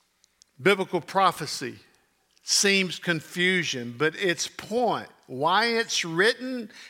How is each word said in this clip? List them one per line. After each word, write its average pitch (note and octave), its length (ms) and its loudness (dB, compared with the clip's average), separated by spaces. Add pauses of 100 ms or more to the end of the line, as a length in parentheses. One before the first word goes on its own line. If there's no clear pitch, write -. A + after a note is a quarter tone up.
(600)
Biblical F#3 400 2
prophecy D#3+ 760 -2 (640)
seems F#3+ 560 2
confusion, E3 1000 -2
but D#3 200 0
its G3 300 -2
point, G#3 600 -4 (180)
why D#3+ 380 2
it's A3+ 400 -2
written A#3 640 0 (200)